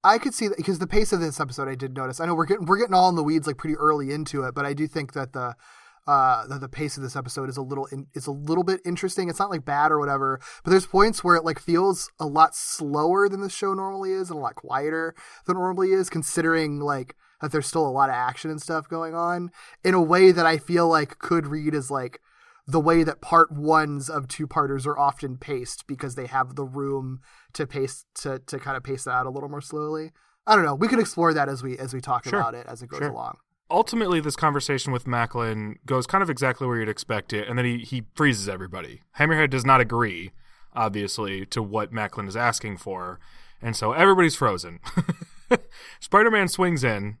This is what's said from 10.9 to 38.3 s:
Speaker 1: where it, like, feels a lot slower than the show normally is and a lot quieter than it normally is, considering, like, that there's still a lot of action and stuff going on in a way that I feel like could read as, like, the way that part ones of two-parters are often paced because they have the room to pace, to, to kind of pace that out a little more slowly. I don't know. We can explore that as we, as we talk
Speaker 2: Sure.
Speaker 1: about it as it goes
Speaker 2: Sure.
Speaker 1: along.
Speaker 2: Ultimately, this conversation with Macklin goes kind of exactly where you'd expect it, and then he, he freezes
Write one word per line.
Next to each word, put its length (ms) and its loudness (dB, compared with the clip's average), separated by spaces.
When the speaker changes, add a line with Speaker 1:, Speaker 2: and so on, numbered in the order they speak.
Speaker 1:
where 140 6
it, 80 -2
like, 160 -2
feels 580 2
a 80 -4
lot 300 6
slower 720 2
than 120 -2
the 100 -6
show 240 -2
normally 380 -4
is 180 -4
and 80 -6
a 40 -6
lot 140 -4
quieter 580 -4
than 100 0
it 40 -4
normally 320 2
is, 180 2
considering, 680 0
like, 340 -4
that 120 -6
there's 140 0
still 200 0
a 40 -2
lot 180 2
of 60 -2
action 360 -4
and 120 -8
stuff 260 -6
going 260 -8
on 360 -4
in 100 4
a 80 6
way 300 8
that 140 4
I 120 4
feel 300 2
like 300 2
could 280 0
read 280 -2
as, 160 -4
like, 300 -6
the 140 2
way 220 6
that 180 -2
part 300 6
ones 580 2
of 200 -6
two-parters 580 -2
are 100 -2
often 400 -2
paced 520 -10
because 260 -8
they 120 -8
have 280 -2
the 100 -6
room 560 -6
to 120 -4
pace, 380 -6
to, 320 -8
to 140 -8
kind 160 -6
of 80 -10
pace 200 -8
that 60 -6
out 160 0
a 40 -6
little 180 -10
more 120 -8
slowly. 520 -8
I 80 8
don't 100 6
know. 120 2
We 120 2
can 120 4
explore 340 2
that 140 2
as 140 -6
we, 160 -6
as 140 -10
we 80 -8
talk 240 -4
Speaker 2:
Sure. 160 -2
Speaker 1:
about 140 -2
it 140 -14
as 140 -14
it 60 -18
goes 100 -12
Speaker 2:
Sure. 120 -2
Speaker 1:
along. 260 -10
Speaker 2:
Ultimately, 520 2
this 160 -4
conversation 560 0
with 160 -4
Macklin 680 -4
goes 200 0
kind 160 2
of 80 0
exactly 360 -2
where 120 -2
you'd 100 -2
expect 440 -6
it, 160 -4
and 100 -4
then 60 0
he, 140 -2
he 260 -8
freezes 340 2